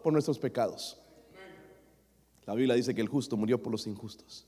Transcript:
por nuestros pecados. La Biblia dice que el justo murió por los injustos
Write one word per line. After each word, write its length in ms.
por 80
nuestros 260
pecados. 600
La 80
Biblia 220
dice 180
que 60
el 80
justo 280
murió 240
por 120
los 160
injustos 600